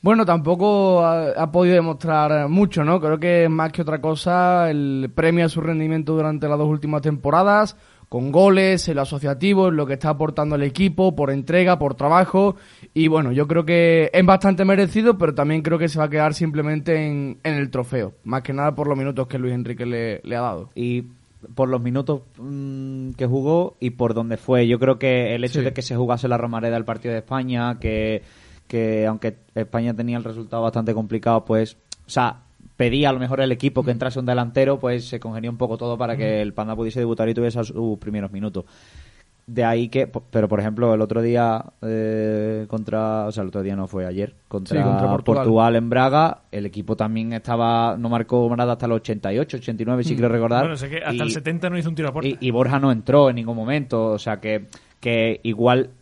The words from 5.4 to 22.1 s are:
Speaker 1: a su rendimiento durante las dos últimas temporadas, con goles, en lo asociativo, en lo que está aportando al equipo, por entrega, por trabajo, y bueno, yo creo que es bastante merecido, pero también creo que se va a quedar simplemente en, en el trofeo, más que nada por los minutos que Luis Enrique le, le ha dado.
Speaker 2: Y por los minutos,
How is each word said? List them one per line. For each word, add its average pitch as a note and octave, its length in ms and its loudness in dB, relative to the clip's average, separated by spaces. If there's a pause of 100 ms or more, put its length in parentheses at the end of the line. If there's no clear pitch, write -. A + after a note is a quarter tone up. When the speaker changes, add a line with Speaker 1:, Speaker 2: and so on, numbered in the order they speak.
Speaker 1:
a D#3+ 40 2
su E3 120 -4
rendimiento D#3 540 -2
durante D#3 320 -2
las D3 100 0
dos D3+ 120 0
últimas D3+ 340 -2
temporadas, E3 760 2 (320)
con B2+ 220 -4
goles, F#3+ 580 4
en D#3 60 0
lo C#3 80 0
asociativo, D3 680 2
en D#3+ 80 0
lo D3 80 0
que C3+ 80 -2
está C#3 160 -4
aportando D3+ 460 -2
al C#3+ 80 0
equipo, F3+ 520 2
por C#3+ 160 0
entrega, E3+ 480 2
por C#3 140 0
trabajo, F#3 600 4 (400)
y D#3+ 120 4
bueno, D#3 240 2
yo C#3+ 160 0
creo E3 160 0
que E3 480 4
es F3+ 140 6
bastante F#3+ 400 4
merecido, G3 540 4
pero D#3 160 2
también D3+ 260 0
creo E3 160 0
que E3 100 0
se D#3 120 -4
va D3+ 60 2
a D3 40 -4
quedar D3+ 240 2
simplemente D3+ 760 -2
en, C#3+ 360 -4
en D#3 100 -2
el C#3+ 160 -2
trofeo, B2 440 -4 (120)
más B2+ 160 -4
que C3 120 -8
nada C#3+ 220 0
por D3 120 -4
los C#3+ 100 0
minutos C3+ 300 -4
que C#3 120 -8
Luis B2 140 -4
Enrique B2 320 -6
le, A#2 380 -6
le A2+ 120 -8
ha A#2+ 60 -4
dado. G#2+ 340 -6
Speaker 2:
Y A#2+ 280 -4 (520)
por C3 140 0
los B2+ 120 0
minutos, B2+ 420 -2 (140)